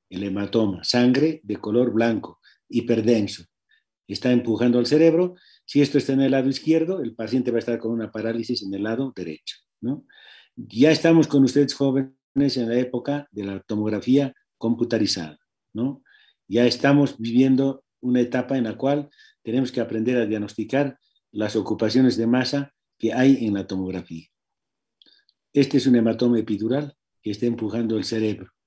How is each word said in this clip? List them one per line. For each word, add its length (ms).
el 160
hematoma, 580
sangre 640
de 140
color 340
blanco, 480
hiperdenso. 760
Está 240
empujando 480
al 60
cerebro. 500
Si 160
esto 180
está 160
en 80
el 100
lado 160
izquierdo, 520
el 140
paciente 380
va 60
a 20
estar 180
con 140
una 180
parálisis 540
en 100
el 80
lado 320
derecho, 440
¿no? 240
Ya 340
estamos 380
con 160
ustedes 300
jóvenes 840
en 120
la 100
época 520
de 140
la 160
tomografía 720
computarizada, 800
¿no? 300
Ya 180
estamos 520
viviendo 640
una 200
etapa 380
en 60
la 120
cual 340
tenemos 280
que 100
aprender 360
a 100
diagnosticar 720
las 240
ocupaciones 600
de 100
masa 480
que 140
hay 340
en 80
la 140
tomografía. 580
Este 240
es 100
un 80
hematoma 460
epidural 560
que 80
está 160
empujando 500
el 80
cerebro, 460